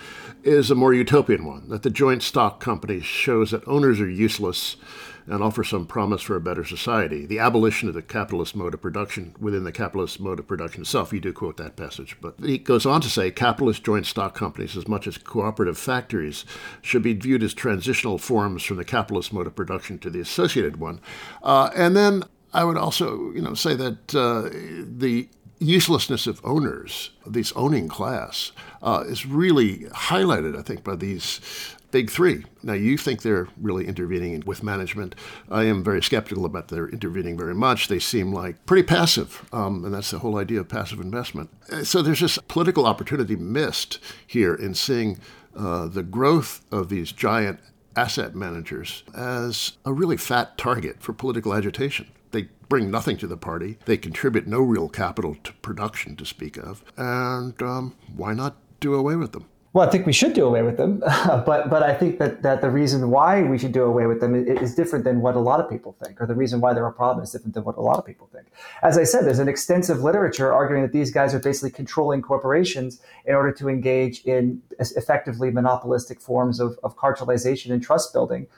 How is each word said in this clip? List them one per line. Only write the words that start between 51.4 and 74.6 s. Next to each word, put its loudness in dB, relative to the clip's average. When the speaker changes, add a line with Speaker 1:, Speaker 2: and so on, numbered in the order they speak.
Speaker 1:
agitation. -2
They -4
bring 2
nothing -2
to -8
the -8
party. -8
They 4
contribute -2
no 0
real 2
capital -4
to -14
production -8
to -14
speak -12
of. -14
And, -4
um, -4
why -4
not -4
do 0
away 2
with -4
them? -14
Speaker 2:
Well, 8
I 2
think 4
we 4
should 4
do 6
away 4
with 2
them, 2
<laughs> 2
but, 2
but 6
I 4
think 2
that, 0
that 2
the 2
reason 2
why 6
we 2
should -2
do 4
away 4
with 2
them 4
i-, 4
is 0
different 0
than 4
what 2
a 4
lot 4
of -4
people -10
think, -16
or 0
the -2
reason 2
why 4
they're 0
a -4
problem 0
is -10
different -8
than -4
what -6
a -8
lot 2
of -4
people -20
think. -20
As 6
I 6
said, 4
there's 4
an 2
extensive 2
literature 2
arguing 4
that 0
these 0
guys 2
are 0
basically -2
controlling -2
corporations 0
in 4
order 4
to -4
engage 2
in 2